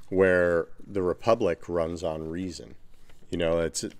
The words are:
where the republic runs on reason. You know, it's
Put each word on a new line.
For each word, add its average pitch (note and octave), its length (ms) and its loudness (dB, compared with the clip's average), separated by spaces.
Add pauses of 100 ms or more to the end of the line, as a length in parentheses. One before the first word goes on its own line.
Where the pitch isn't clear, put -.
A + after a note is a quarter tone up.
where F2+ 600 4 (180)
the G2 160 -4
republic F#2+ 640 0
runs E2+ 340 -2
on D#2+ 260 -4
reason. F2 460 -8 (560)
You F2 80 -4
know, E2+ 200 2
it's E2 260 -2 (160)